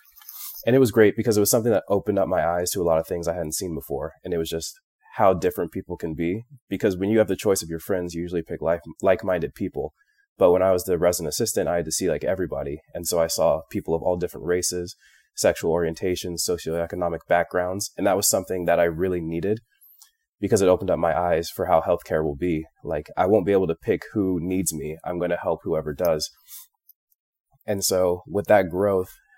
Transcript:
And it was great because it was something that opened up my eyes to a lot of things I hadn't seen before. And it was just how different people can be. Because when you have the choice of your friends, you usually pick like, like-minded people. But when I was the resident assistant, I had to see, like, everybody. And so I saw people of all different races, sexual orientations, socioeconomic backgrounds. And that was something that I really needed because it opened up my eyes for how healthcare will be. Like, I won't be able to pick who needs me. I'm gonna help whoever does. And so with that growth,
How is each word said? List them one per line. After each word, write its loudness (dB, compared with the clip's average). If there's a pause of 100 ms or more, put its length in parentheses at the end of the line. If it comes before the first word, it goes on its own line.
(680)
And 4
it 6
was 4
great 6
because 0
it 4
was 2
something 2
that 2
opened 0
up 2
my 0
eyes -2
to -2
a 0
lot 2
of -2
things -6
I -2
hadn't -6
seen -6
before. -8 (100)
And -6
it 0
was -4
just -8 (400)
how 6
different -2
people -10
can -6
be. -4 (240)
Because 0
when -2
you 4
have 4
the -2
choice 2
of -10
your -4
friends, -4
you -4
usually -4
pick -10
like, 0 (200)
like-minded 0
people. -6 (440)
But 6
when 6
I 4
was 2
the 0
resident 0
assistant, -2
I 0
had -2
to -8
see, 0
like, -2
everybody. -4 (120)
And -8
so 2
I 2
saw 2 (100)
people -4
of 0
all 0
different -6
races, -2 (400)
sexual 2
orientations, -2
socioeconomic -4
backgrounds. -2
And -2
that 4
was 0
something -2
that 4
I 4
really 0
needed -2 (800)
because 2
it 4
opened 4
up 2
my 0
eyes 0
for -4
how 4
healthcare 0
will -4
be. -4 (160)
Like, -6
I 2
won't 4
be 4
able 4
to -2
pick -2 (100)
who 0
needs -2
me. -8
I'm -6
gonna -2
help -2
whoever -4
does. 0 (1400)
And -2
so 2
with -2
that 6
growth, 0 (260)